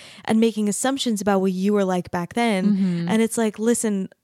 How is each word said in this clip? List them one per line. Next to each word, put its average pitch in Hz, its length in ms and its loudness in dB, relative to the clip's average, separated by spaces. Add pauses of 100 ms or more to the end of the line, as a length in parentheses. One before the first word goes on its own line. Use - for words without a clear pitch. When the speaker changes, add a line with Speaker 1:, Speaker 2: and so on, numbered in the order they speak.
(240)
Speaker 1:
and 220 140 2
making 214 300 2
assumptions 240 520 -2
about 196 200 2
what 190 100 2
you 190 220 0
were 202 120 2
like 180 280 -2
back 175 220 -6
then. 226 260 0 (160)
Speaker 2:
Mm-hmm. 175 320 0
Speaker 1:
And 220 140 2
it's 220 140 -2
like, 220 220 0
"Listen, 214 500 0 (160)